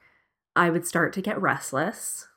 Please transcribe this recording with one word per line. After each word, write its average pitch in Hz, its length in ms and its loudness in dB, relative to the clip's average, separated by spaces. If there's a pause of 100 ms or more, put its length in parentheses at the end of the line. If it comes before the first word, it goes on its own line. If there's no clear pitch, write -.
(560)
I 175 160 6
would 170 160 0
start 175 260 0
to 190 80 -4
get 202 180 -4
restless 156 960 -2